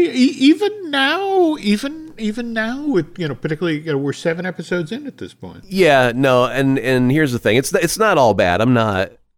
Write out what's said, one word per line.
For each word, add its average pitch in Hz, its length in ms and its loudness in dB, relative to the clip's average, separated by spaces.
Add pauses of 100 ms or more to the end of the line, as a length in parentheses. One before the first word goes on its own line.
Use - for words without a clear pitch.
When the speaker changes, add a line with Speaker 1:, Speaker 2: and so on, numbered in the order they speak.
(120)
Speaker 1:
E-, 254 280 2
even 370 520 2
now, 330 680 0
even, 277 580 -4
even 226 360 -6
now, 226 320 -6
with, 220 340 -2
you 170 80 -4
know, 139 80 -6
particularly, 160 440 -4
you 160 120 -8
know, 139 60 -2
we're 139 160 -4
seven 175 320 -4
episodes 180 460 -6
in 277 160 -10
at 240 100 -16
this 92 160 -14
point. - 340 -18
Speaker 2:
Yeah, 147 480 4
no, 127 300 4
and, 135 340 0
and 127 320 2
here's 147 200 2
the 120 80 -2
thing. 107 180 2
It's, 139 160 -2
it's 170 240 0
not 208 200 2
all 123 160 4
bad. 92 280 2
I'm 123 120 4
not, 104 380 0 (260)